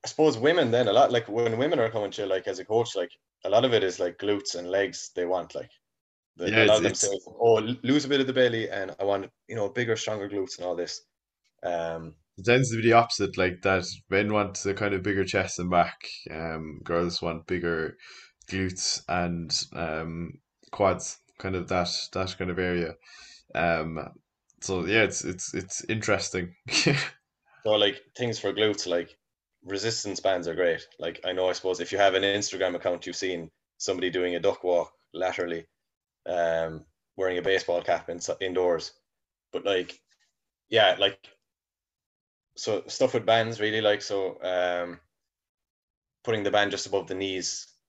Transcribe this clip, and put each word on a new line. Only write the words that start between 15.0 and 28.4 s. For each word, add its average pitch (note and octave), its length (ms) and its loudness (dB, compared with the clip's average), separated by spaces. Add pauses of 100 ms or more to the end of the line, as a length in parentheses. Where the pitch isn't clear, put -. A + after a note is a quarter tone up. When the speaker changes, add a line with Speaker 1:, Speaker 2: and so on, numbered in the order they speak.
Speaker 2:
bigger G2 200 0
chest F#2+ 360 -2
and F2 100 -2
back, F2 300 2 (320)
um, D#2+ 520 -8
girls E2+ 380 0
want E2 260 -6
bigger E2+ 500 -2 (500)
glutes F#2 600 -4
and, F2 440 -2 (220)
um, E2 680 -6 (300)
quads, F#2 480 0 (200)
kind F#2+ 160 -4
of F2+ 140 -4
that, F2+ 200 2 (240)
that F#2 240 -4
kind F2+ 140 -4
of F2 80 -4
area. F2 360 0 (600)
Um, D#2+ 440 0 (640)
so F2+ 240 -2
yeah, G#2+ 180 4
it's, - 220 -2
it's, F2+ 280 -8
it's - 320 -8
interesting. F#2+ 680 -2 (120)
<laughs> - 280 2 (680)
Speaker 1:
So, G#2+ 80 2
like, G#2 280 2 (140)
things A#2 240 -2
for G2 140 -2